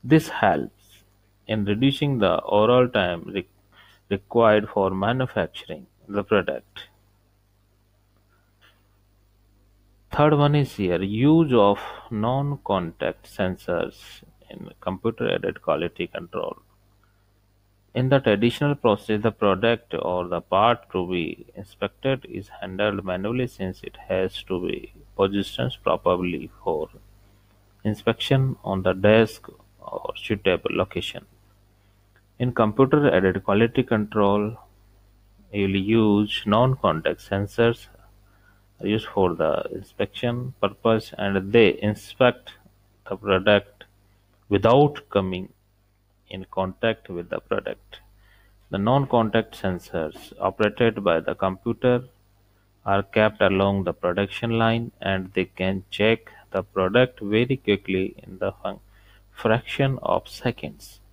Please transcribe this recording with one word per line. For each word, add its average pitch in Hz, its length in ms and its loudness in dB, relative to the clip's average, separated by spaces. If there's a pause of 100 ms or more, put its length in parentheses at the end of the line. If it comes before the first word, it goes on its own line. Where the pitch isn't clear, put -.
This 151 240 4
helps - 720 -2 (440)
in 107 180 -2
reducing 131 540 0
the 90 240 2
overall 120 460 4
time 87 380 -2
re-, 98 220 -8 (640)
required 107 580 2
for 95 220 0
manufacturing 98 960 -4 (220)
the 101 160 -4
product. - 640 -4 (3250)
Third 151 240 4
one 147 220 2
is 143 180 0
here, 87 260 0
use 131 540 2
of 101 240 6 (320)
non-contact 113 1200 -4
sensors - 880 -6 (280)
in - 180 -16 (120)
computer 110 520 -4
aided - 300 -6
quality 82 460 -4
control. 85 480 -10 (1400)
In 127 140 0
the 135 120 4
traditional 120 540 2
process, 107 480 0
the 113 80 0
product 104 680 0
or 90 260 -4
the 87 140 -4
part 110 520 0
to 92 140 -2
be 87 480 -6
inspected 127 720 -6
is - 200 -14 (120)
handled 98 440 -4
manually, 104 420 -4
since 95 360 -10
it - 140 -16 (120)
has 92 360 -2
to 90 220 -6
be - 280 -8 (200)
positioned 101 680 -2
properly 90 680 -2 (140)
for 78 240 -4 (960)
inspection 127 800 0
on 95 180 -4
the 92 120 0
desk 107 520 2 (340)
or - 360 -12
suitable 95 580 -2
location. - 520 -4 (1120)
In 123 140 -2
computer 131 640 4
aided 95 300 2
quality 113 380 2
control, 107 720 0 (960)
you 104 140 0
will 95 100 0
use 104 720 2
non-contact 104 720 2
sensors 104 680 -2 (920)
used 104 260 -2
for 90 280 0
the 80 360 -2
inspection 120 920 -8
purpose, 107 560 -2
and 98 340 -4
they 113 300 6
inspect - 680 0 (540)
the 95 100 -8
product 101 680 2 (640)
without 120 600 4
coming 92 400 -2 (760)
in 95 220 -12
contact 95 580 -4
with 85 220 -10
the - 100 -6
product. - 600 -10 (680)
The 98 80 -4
non-contact 113 840 0
sensors 87 800 -6
operated 104 640 0
by 82 160 2
the 92 140 -6
computer 117 720 -2 (840)
are 98 160 2
kept 107 400 0
along 98 420 2
the 87 80 -2
production 101 680 -4
line, 113 420 0
and 95 340 -4
they 92 100 0
can 95 460 -4
check 110 420 0 (180)
the 95 120 -4
product 104 580 0
very 113 360 0
quickly 95 680 -2
in 92 160 -18
the 95 140 -4
fun-, - 280 -10 (500)
fraction 127 720 -2
of - 240 -2
seconds. - 760 -10 (120)